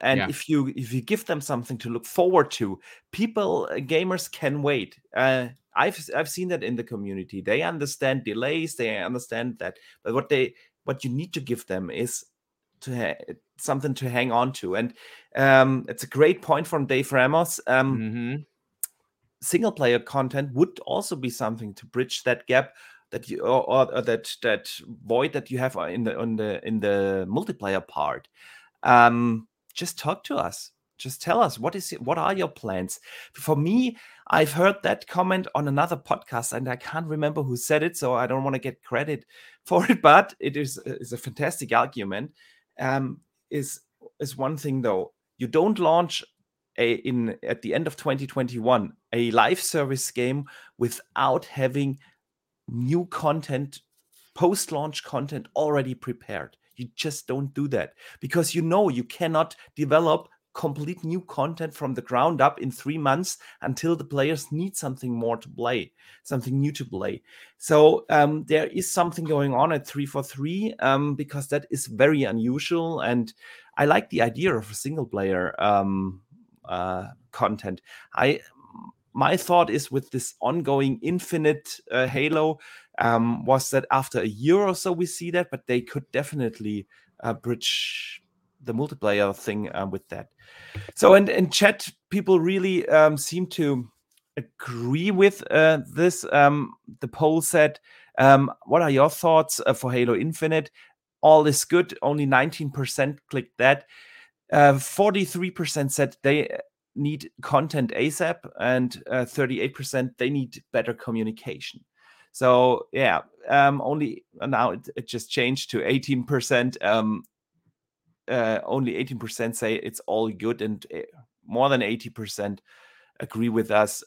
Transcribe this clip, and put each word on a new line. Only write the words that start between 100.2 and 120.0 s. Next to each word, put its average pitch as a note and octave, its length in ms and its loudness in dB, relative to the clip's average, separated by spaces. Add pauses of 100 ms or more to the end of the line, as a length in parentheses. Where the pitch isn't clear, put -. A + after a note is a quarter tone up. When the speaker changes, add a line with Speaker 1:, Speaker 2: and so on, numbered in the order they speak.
Speaker 1:
All D#3 260 10
is C#3+ 180 2
good. F3 360 2
Only D3 240 0
nineteen C#3 460 2
percent C#3 480 -4 (100)
clicked - 280 -8
that. C3+ 280 4 (640)
Uh, C#3+ 260 8
forty-three F#3 760 0
percent D3 400 -4
said C#3 300 0
they C#3+ 260 2 (480)
need D3 360 -4 (100)
content D3 540 0
asap, D#3+ 440 -2 (200)
and, B2+ 500 0
uh, B2 160 -2
thirty-eight C3 480 -2
percent C3 440 -6
they B2+ 120 -2
need C#3 420 -6
better A#2 220 -2
communication. A2 880 -8 (500)
So, B2+ 580 4
yeah, G#2 300 2 (260)
um, C#3 340 6
only, C#3+ 440 -4 (200)
now B2 260 2
it, D#2 240 -10
it - 120 -10
just - 240 -10
changed C3 400 -2
to A2 160 -2
eighteen B2+ 360 0
percent. B2+ 580 0
Um, G#2+ 420 0 (1040)
uh, A2 380 0
only A#2+ 300 -2
eighteen C3 240 -6
percent A2+ 360 -6
say A2+ 200 -2
it's - 320 -8